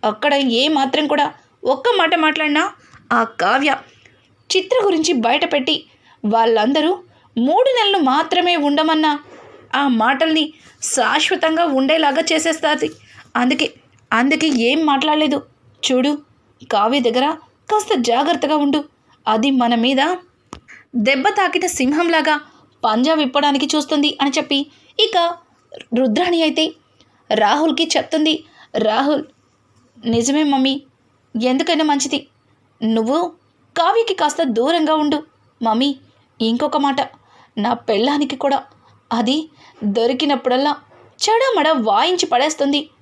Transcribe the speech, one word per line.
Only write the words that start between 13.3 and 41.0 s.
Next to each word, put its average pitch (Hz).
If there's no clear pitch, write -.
అందుకే, 247
అందుకే 285
ఏం 277
మాట్లాడలేదు. 294
చూడు, 269
కావ్య 220
దగ్గర 247
కాస్త 427
జాగ్రత్తగా 277
ఉండు, 294
అది 220
మన 240
మీద 269
దెబ్బ 262
తాకిన 381
సింహంలాగా 311
పంజా 240
విప్పడానికి 285
చూస్తుంది" 294
అని 277
చెప్పి 277
ఇక 370
రుద్రాణి 330
అయితే 311
రాహుల్కి 277
చెప్తుంది. 311
రాహుల్, 247
"నిజమే 240
మమ్మీ, 269
ఎందుకైనా 311
మంచిది 285
నువ్వు 226
కావ్యకి 403
కాస్త 320
దూరంగా 302
ఉండు. 302
మమ్మీ, 233
ఇంకొక 240
మాట, 277
నా 226
పెళ్ళానికి 277
కూడా 277
అది 247
దొరికినప్పుడల్లా 262